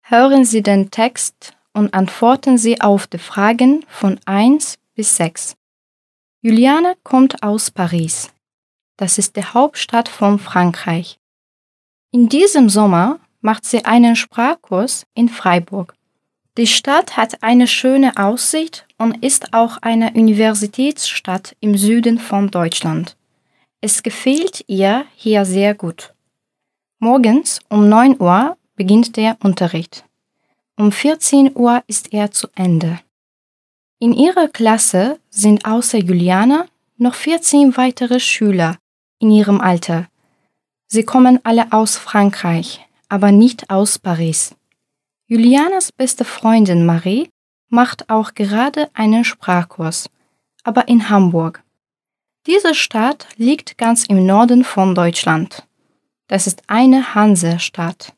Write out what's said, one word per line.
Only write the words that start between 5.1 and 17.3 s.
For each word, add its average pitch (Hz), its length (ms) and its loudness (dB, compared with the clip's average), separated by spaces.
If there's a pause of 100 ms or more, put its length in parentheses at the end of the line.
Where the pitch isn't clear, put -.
sechs. - 400 -6 (840)
Juliane 277 640 2
kommt 262 400 0
aus 208 280 -4
Paris. 170 600 -6 (640)
Das - 220 -4
ist - 180 -6
die 202 80 -6
Hauptstadt 240 680 -2
von 202 300 0
Frankreich. 175 800 -4 (920)
In 240 180 4
diesem 294 400 4
Sommer 202 500 2 (220)
macht 220 240 -4
sie - 200 -4
einen 233 300 4
Sprachkurs 233 1000 -6
in 233 160 0
Freiburg. 180 640 -4 (640)
Die 233 100 0
Stadt - 500 -2
hat 226 260 -4